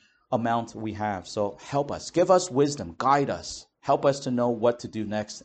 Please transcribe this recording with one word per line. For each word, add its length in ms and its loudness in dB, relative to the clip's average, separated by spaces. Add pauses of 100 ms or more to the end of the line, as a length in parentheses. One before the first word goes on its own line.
(320)
amount 440 0
we 180 -6
have. 340 -4
So 320 -2
help 320 -2
us. 200 -8
Give 180 4
us 220 4
wisdom. 480 0
Guide 320 2
us. 340 -10 (140)
Help 260 2
us 140 4
to 100 -6
know 200 2
what 320 2
to 60 -10
do 160 -6
next. 420 -6